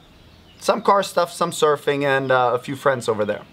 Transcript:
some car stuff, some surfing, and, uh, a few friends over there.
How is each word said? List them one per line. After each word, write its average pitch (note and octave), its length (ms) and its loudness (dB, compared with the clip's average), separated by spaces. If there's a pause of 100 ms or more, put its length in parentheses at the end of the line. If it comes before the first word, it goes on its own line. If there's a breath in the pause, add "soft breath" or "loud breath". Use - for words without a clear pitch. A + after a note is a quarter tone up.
(600)
some A3+ 220 0
car G3+ 220 2
stuff, F3 280 -2
some E3+ 200 -4
surfing, C#3+ 520 0
and, C3+ 260 0
uh, B2+ 240 4
a A#2+ 60 -2
few C#3 160 -8
friends C3 320 0
over G#2+ 160 0
there. G#2 300 -4